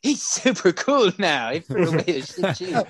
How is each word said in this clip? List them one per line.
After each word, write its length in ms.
He's 180
super 520
cool 440
now. 340
He 100
threw 260
away 160
his 320
shit 220
shoes. 320